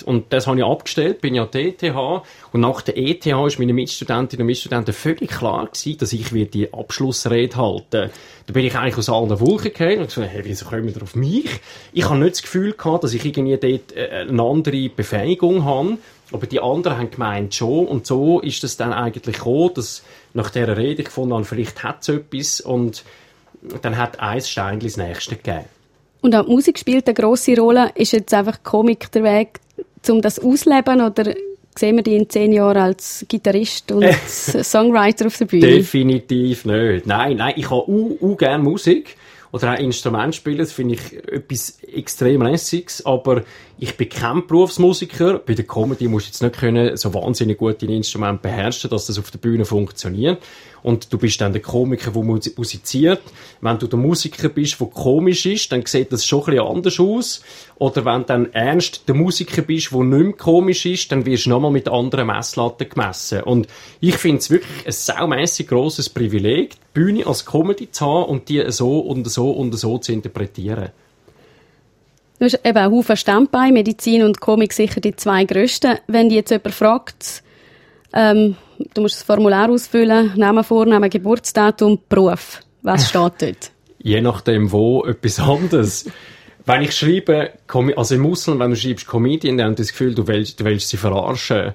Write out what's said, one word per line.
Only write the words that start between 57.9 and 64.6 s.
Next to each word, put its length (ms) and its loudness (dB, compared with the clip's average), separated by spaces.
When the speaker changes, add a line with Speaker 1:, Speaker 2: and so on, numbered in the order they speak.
Speaker 1:
wenn 160 2
du 60 -8
dann 260 0
ernst 540 -2
der 80 2
Musiker 480 0
bist, 280 -4
der 80 0
nicht 240 4
mehr 100 0
komisch 520 2
ist, 260 -4
dann 140 0
wirst 200 0
du 60 2
nochmal 200 2
mit 160 0
anderen 400 -2
Messlatten 600 -4
gemessen. 540 -6
Und 240 2
ich 160 2
finde 240 2
es 100 -6
wirklich 360 0